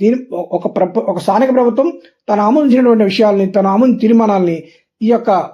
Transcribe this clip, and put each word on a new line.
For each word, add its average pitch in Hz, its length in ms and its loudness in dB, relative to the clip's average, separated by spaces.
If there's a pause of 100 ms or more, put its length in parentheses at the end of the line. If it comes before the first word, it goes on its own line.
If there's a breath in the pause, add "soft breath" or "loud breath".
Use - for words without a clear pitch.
తీర్-, 240 340 -2
ఒక 175 420 -6
ప్రభు-, 190 260 -2
ఒక 180 160 -4
స్థానిక 233 360 0
ప్రభుత్వం 247 380 0 (360 loud breath)
తను 208 140 0
ఆమోదించినటువంటి 247 640 2
విషయాల్ని, 196 420 0
తను 196 220 0
ఆమోదించిన 226 300 2
తీర్మానాల్ని 202 640 0 (400 soft breath)
ఈ 220 40 -2
యొక్క 226 260 0 (220)